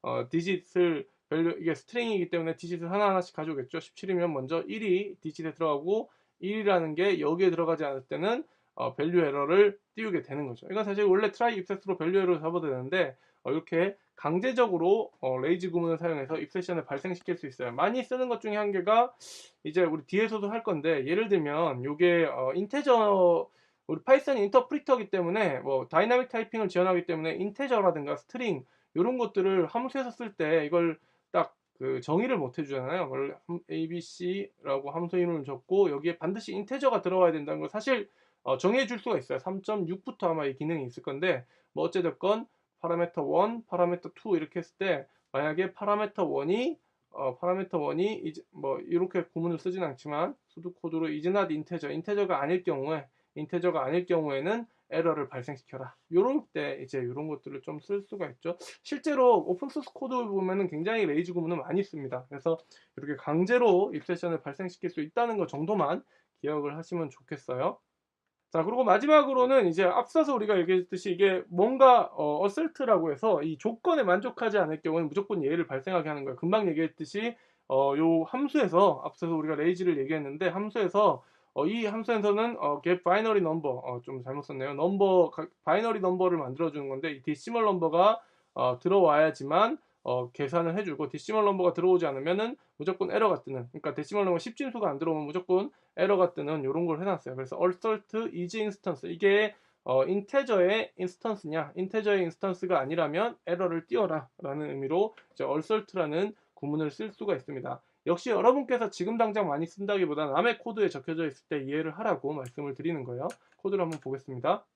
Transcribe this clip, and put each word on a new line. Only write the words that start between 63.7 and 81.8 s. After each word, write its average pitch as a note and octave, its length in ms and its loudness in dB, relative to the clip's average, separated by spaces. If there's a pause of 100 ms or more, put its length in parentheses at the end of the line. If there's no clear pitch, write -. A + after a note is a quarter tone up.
if D3 120 -8
세션을 E3+ 360 -4
발생시킬 F3 480 -10
수 D#3+ 120 -8
있다는 A3+ 360 -2
것 E3+ 100 -2
정도만 D#3+ 560 -2 (380)
기억을 D3 360 -4
하시면 E3 320 -6
좋겠어요. C#3 680 -6 (720)
자, E3 120 0
그리고 A#3+ 200 0
마지막으로는 C4 840 6
이제 F3 180 2
앞서서 B3+ 500 2
우리가 G#3 240 2
얘기했듯이 F3+ 500 0
이게 F#3 380 4
뭔가, A#3+ 680 8
어, D3+ 300 0
어설트라고 G3+ 720 2
해서 F3 280 2
이 D#3 160 -4
조건에 C4+ 460 0
만족하지 G#3 540 0
않을 D#3 240 0
경우는 D#3+ 260 0
무조건 G3 340 -2
예를 D3+ 260 0
발생하게 D#3 420 -2
하는 C#3+ 160 -6
거예요. C3 100 -6
금방 G3 320 0
얘기했듯이, E3 720 -4 (320)
어, C#3 280 2
요 E3 280 4
함수에서 G3+ 800 2
앞서서 E3+ 320 -4
우리가 D#3 180 -2
레이즈를 E3+ 440 0
얘기했는데 D3+ 500 -2
함수에서, G3 720 0 (300)
어, C#3+ 120 0
이 A3 200 -2